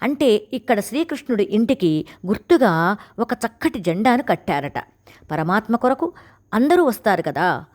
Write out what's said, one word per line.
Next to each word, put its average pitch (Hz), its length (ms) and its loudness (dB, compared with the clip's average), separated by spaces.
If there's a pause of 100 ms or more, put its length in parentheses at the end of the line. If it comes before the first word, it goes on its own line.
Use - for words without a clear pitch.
అంటే 233 520 0
ఇక్కడ 233 260 -2
శ్రీకృష్ణుడి 247 640 -2
ఇంటికి 190 600 0 (220)
గుర్తుగా 202 680 2 (220)
ఒక 233 140 -2
చక్కటి - 460 -6
జెండాను 214 440 0
కట్టారట. 143 600 -4 (480)
పరమాత్మ 185 440 0
కొరకు 269 380 -2 (400)
అందరూ 302 300 4
వస్తారు 208 380 0
కదా. 156 540 -2